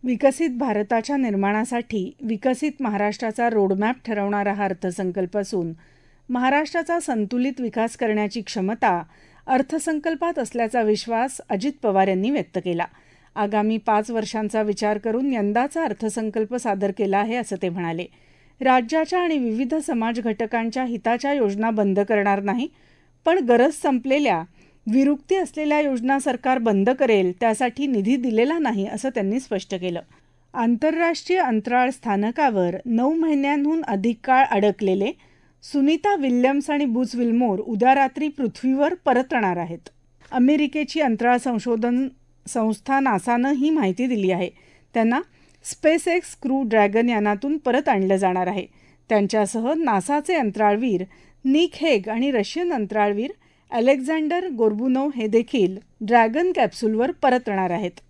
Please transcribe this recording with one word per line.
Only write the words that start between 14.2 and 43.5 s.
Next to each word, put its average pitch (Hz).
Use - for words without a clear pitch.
विचार 208
करून 240
यंदाचा 240
अर्थसंकल्प 220
सादर 202
केला 196
आहे, 208
असं 226
ते 190
म्हणाले. 170
राज्याच्या 262
आणि 320
विविध 247
समाज 240
घटकांच्या 226
हिताच्या 240
योजना 220
बंद 202
करणार 202
नाही, 214
पण 330
गरज 240
संपलेल्या, 262
विरुक्ती 285
असलेल्या 302
योजना 269
सरकार 262
बंद 214
करेल, 220
त्यासाठी 240
निधी 233
दिलेला 247
नाही, 226
असं 240
त्यांनी 214
स्पष्ट 202
केलं. 175
आंतरराष्ट्रीय 320
अंतराळ 247
स्थानकावर 208
नऊ 247
महिन्यांहून 302
अधिक 220
काळ 262
अडकलेले 202
सुनीता 311
विल्यम्स 269
आणि 294
बुच 247
विल्मोर 233
उद्या 240
रात्री 277
पृथ्वीवर 277
परतणार 247
आहेत. 165
अमेरिकेची 294
अंतराळ 240
संशोधन 240
संस्था 226
नासानं 247